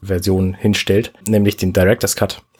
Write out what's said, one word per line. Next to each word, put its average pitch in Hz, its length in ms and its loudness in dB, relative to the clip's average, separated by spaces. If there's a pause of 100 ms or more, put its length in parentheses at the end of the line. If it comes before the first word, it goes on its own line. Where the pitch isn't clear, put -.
Version 95 540 -2
hinstellt, 104 580 0 (160)
nämlich 104 300 2
den 92 160 -2
Director's 98 420 2
Cut. - 240 -4 (200)